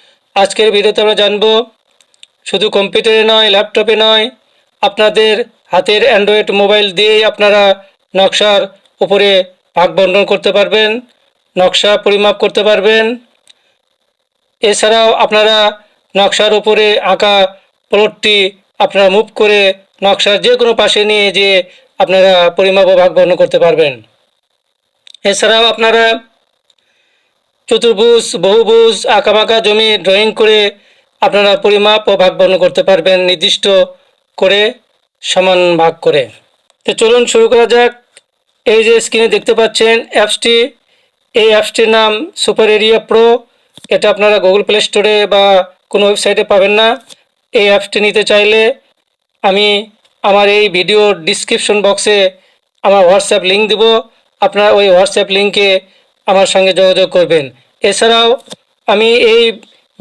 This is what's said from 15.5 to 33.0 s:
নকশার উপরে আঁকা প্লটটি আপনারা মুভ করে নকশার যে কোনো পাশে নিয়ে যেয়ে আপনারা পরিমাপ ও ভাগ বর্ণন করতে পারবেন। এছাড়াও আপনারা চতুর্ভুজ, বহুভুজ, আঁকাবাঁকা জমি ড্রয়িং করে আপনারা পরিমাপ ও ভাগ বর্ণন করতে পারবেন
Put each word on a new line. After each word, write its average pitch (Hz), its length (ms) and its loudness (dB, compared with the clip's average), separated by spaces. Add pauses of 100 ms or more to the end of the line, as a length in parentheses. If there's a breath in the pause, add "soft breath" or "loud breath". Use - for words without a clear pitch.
নকশার 202 460 0
উপরে 214 260 0 (260)
আঁকা 202 220 0 (560 soft breath)
প্লটটি 208 480 -2 (460)
আপনারা 196 320 0
মুভ 220 100 0 (140)
করে 208 200 2 (440)
নকশার 196 420 0
যে 240 140 2
কোনো 233 200 2
পাশে 208 200 0 (100)
নিয়ে 208 160 0 (100)
যেয়ে 196 200 0 (460 soft breath)
আপনারা 190 300 2 (260)
পরিমাপ 190 340 2
ও - 80 4
ভাগ 180 160 2
বর্ণন 180 260 2
করতে 175 220 0
পারবেন। 160 280 0 (1400)
এছাড়াও 220 420 0
আপনারা 226 320 0 (1600)
চতুর্ভুজ, 226 560 2 (200)
বহুভুজ, 220 520 2 (220)
আঁকাবাঁকা 214 480 0
জমি 214 240 0 (140)
ড্রয়িং 196 240 0 (120)
করে 214 180 2 (680 soft breath)
আপনারা 202 260 0 (120)
পরিমাপ 208 380 0 (100)
ও - 0 - (100)
ভাগ 185 160 2
বর্ণন 185 260 2
করতে 180 240 0
পারবেন 185 300 2 (120)